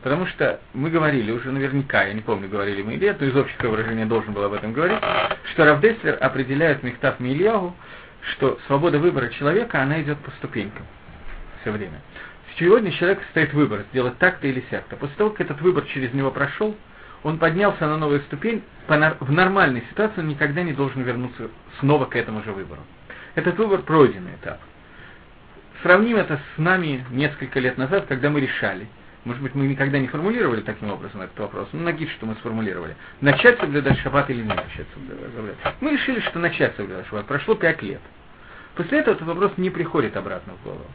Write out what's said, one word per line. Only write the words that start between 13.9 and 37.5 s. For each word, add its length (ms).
сделать 260
так-то 280
или 240
сяк-то. 260
После 200
того, 140
как 100
этот 220
выбор 240
через 260
него 180
прошёл, 460
он 160
поднялся 480
на 100
новую 240
ступень, 420
по 120
нор-, 220
в 120
нормальной 560
ситуации 320
он 80
никогда 340
не 120
должен 260
вернуться 480
снова 240
к 100
этому 280
же 100
выбору. 300
Этот 200
выбор 240
пройденный 540
этап. 260
Сравним 380
это 200
с 40
нами 520
несколько 480
лет 200
назад, 280
когда 220
мы 140
решали, 440
может 160
быть, 140
мы 120
никогда 320
не 80
формулировали 540
таким 300
образом 320
этот 160
вопрос, 340
но 80
нагид, 300
что 160
мы 80
сформулировали, 600
начать 360
соблюдать 420
шаббат 280
или 140
не 60
начать 440
соблюдать. 640
Мы 120
решили, 280
что 180
начать 380
соблюдать 300
шаббат. 180
Прошло 300